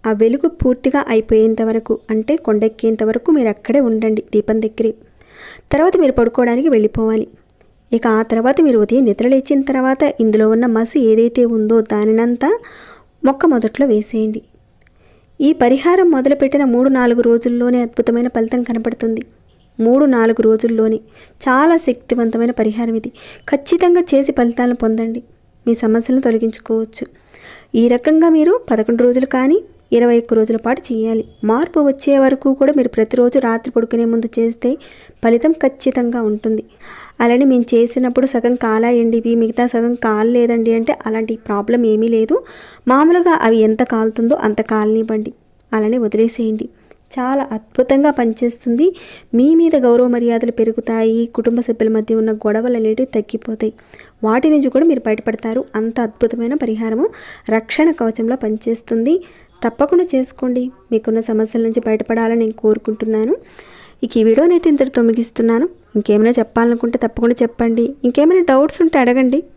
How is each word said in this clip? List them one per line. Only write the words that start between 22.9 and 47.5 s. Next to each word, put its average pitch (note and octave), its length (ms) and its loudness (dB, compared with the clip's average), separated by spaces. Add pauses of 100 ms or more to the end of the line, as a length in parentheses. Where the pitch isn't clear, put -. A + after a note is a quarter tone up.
ఇది. A#3 120 -14 (400)
ఖచ్చితంగా F4 500 2 (100)
చేసి C#4 260 2
ఫలితాలను B3 460 0
పొందండి, A3+ 380 -4 (420)
మీ A#3 80 2 (120)
సమస్యలను A#3 440 0
తొలగించుకోవచ్చు. A3 760 -4 (720)
ఈ - 20 4 (120)
రకంగా D#4 420 2
మీరు D#4 160 4 (160)
పదకొండు A#3 380 0
రోజులు B3+ 280 2
కానీ C4+ 240 2 (380)
ఇరవై A#3+ 260 4
ఒక్క A#3 160 -4
రోజుల A3 280 0
పాటు A#3+ 220 -2
చేయాలి. A3 360 -4 (260)
మార్పు C4+ 380 0
వచ్చే C#4 260 0 (100)
వరకు C4+ 260 0 (100)
కూడా C#4+ 180 2
మీరు B3+ 180 0
ప్రతిరోజు A#3+ 500 0
రాత్రి A3+ 300 -4
పడుకునే A#3 360 -2
ముందు A#3 260 -2
చేస్తే A3+ 320 -2 (540)
ఫలితం A#3 300 2 (100)
ఖచ్చితంగా B3+ 640 -2
ఉంటుంది. A3 340 -4 (600)
అలానే B3 280 2
మేము B3 220 2
చేసినప్పుడు B3 600 0
సగం A#3+ 220 0 (100)
కాలాయండి A#3 560 0
ఇవి, A#3 120 -2 (100)
మిగతా A3+ 300 -2
సగం A#3 200 0 (140)
కాలలేదండి A3+ 720 0
అంటే A3+ 160 -2 (140)
అలాంటి A3 260 -4 (140)
ప్రాబ్లం G#3+ 340 -2 (100)
ఏమీ A3 220 0
లేదు. A3 220 0 (560)
మామూలుగా E4+ 420 4 (120)
అవి A3+ 200 4
ఎంత A3 160 0 (100)
కాలుతుందో A3+ 440 0 (100)
అంత G#3+ 140 -2 (120)
కాలనివ్వండి, A3 600 -2 (380)
అలానే A3 360 -2
వదిలేసేయండి. A3 600 -2 (480)
చాలా C4 280 -2 (120)